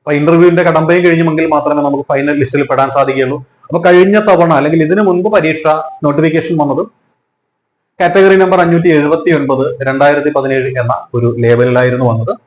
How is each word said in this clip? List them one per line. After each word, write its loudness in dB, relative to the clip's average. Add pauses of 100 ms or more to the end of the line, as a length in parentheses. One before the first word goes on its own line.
അപ്പൊ -6
ഇന്റർവ്യൂവിന്റെ 4
കടമ്പയും 0
കഴിഞ്ഞുമെങ്കിൽ 0
മാത്രമേ -2
നമുക്ക് -4
ഫൈനൽ -2
ലിസ്റ്റിൽ -2
പെടാൻ 0
സാധിക്കുകയുള്ളൂ. -2 (300)
അപ്പൊ -4
കഴിഞ്ഞ 4 (120)
തവണ 2
അല്ലെങ്കിൽ 0
ഇതിനു 0
മുൻപ് 0
പരീക്ഷ -2 (400)
നോട്ടിഫിക്കേഷൻ -2
വന്നത് -4 (1200)
കാറ്റഗറി 4
നമ്പർ 0
അഞ്ഞൂറ്റി 2 (100)
എഴുപത്തി -2 (100)
ഒൻപത് -2 (240)
രണ്ടായിരത്തി 0
പതിനേഴ് -4 (140)
എന്ന -2 (240)
ഒരു 0 (140)
ലേബലിലായിരുന്നു 2
വന്നത്. -4 (140)